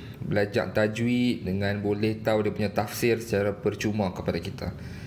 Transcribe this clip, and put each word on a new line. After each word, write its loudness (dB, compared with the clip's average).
belajar 0
tajwid 2
dengan 0
boleh 2
tahu 2
dia 2
punya -2
tafsir 2
secara 2
percuma 0
kepada -2
kita. -6